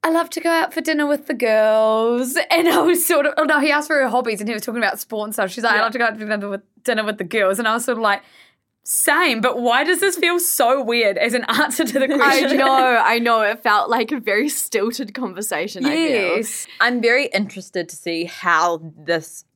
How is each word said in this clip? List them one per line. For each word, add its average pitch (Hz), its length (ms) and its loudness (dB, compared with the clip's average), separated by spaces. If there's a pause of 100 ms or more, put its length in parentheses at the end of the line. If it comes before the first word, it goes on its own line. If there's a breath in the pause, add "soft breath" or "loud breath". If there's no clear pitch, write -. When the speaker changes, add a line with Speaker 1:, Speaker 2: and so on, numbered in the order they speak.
Speaker 1:
"I 320 80 0
love 330 200 0
to 330 100 -8
go 339 100 0
out 320 220 0
for 320 80 -6
dinner 302 260 0
with 285 200 -2
the 302 60 -4
girls." 220 1040 2 (140)
And 339 160 4
I 349 120 4
was 349 260 2
sort 294 200 2
of, 294 120 0
oh 302 60 2
no, 302 160 2
he 285 120 2
asked 294 160 0
for 311 120 -2
her 254 100 0
hobbies 226 300 -2
and 208 100 -6
he 233 40 -4
was 214 100 -8
talking 233 180 -6
about 208 180 -2
sport 214 280 -8
and 220 60 -10
stuff. 190 180 -2
She's 226 120 -8
like, 226 100 2
"I 208 40 4
Speaker 2:
Yeah. 214 60 4
Speaker 1:
love 226 100 0
to 254 60 -6
go 240 60 2
out 220 120 0
for - 80 -16
dinner 208 240 -4
with, 196 120 -8 (220)
dinner 220 200 0
with 208 140 -4
the 208 60 -8
girls." 196 360 0
And 226 80 -2
I 220 60 0
was 240 120 -2
sort 240 120 -2
of 226 40 -6
like, 202 200 2 (640 soft breath)
"Same, 294 580 2
but 247 200 0
why 240 220 2
does 349 160 0
this 381 160 0
feel 349 240 0
so 269 420 2
weird 226 360 0
as 226 160 0
an 240 120 -2
answer 285 400 0
to 240 140 -2
the 262 60 2
Speaker 2:
<laughs> 269 80 -2
I 285 40 0
Speaker 1:
question?" 269 400 4
Speaker 2:
know, 262 480 4
I 233 140 2
know. 233 220 2
It 220 200 -2
felt 208 280 2
like 233 220 0
a 285 80 -2
very 214 300 0
stilted 226 640 -4
conversation, 196 720 -6
I 285 40 2
feel. 262 480 0
Speaker 1:
Yes. - 280 -8 (140 loud breath)
Speaker 3:
I'm 240 220 0
very 240 260 2
interested 190 640 -6
to - 60 -16
see 165 300 -6
how 170 560 0 (160)
this 160 480 -6 (100)